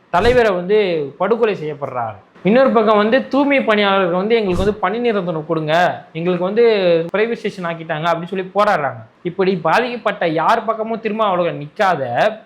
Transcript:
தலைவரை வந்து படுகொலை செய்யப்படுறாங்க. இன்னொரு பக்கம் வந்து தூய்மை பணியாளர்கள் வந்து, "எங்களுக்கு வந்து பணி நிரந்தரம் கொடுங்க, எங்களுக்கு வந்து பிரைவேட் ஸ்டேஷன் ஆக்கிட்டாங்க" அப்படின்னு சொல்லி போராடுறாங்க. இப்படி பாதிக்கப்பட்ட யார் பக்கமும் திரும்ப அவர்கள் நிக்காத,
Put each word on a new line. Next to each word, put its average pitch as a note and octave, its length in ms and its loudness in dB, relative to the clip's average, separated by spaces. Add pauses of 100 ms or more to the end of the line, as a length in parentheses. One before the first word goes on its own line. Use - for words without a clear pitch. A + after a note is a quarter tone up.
(100)
தலைவரை A3+ 420 4
வந்து F3+ 520 0 (140)
படுகொலை G#3+ 360 0
செய்யப்படுறாங்க. C3+ 600 -8 (280)
இன்னொரு B3 280 4
பக்கம் G#3+ 260 4
வந்து A3 320 2
தூய்மை C#4 360 2
பணியாளர்கள் G3 500 2
வந்து, G3+ 200 0
"எங்களுக்கு F#3+ 300 0
வந்து G#3 160 -2
பணி G3 180 -2
நிரந்தரம் F3+ 480 -4
கொடுங்க, D#3+ 680 0
எங்களுக்கு F3 320 -4
வந்து G#3 180 0 (540)
பிரைவேட் A3+ 160 0
ஸ்டேஷன் G3+ 320 -8
ஆக்கிட்டாங்க" E3 400 -6
அப்படின்னு E3+ 220 0
சொல்லி F#3 280 -6
போராடுறாங்க. D#3 480 0 (200)
இப்படி F#3 340 0
பாதிக்கப்பட்ட G3 720 0
யார் F3 360 0
பக்கமும் A3 360 -4
திரும்ப A3 240 -2
அவர்கள் F3 340 0
நிக்காத, D3 720 0 (160)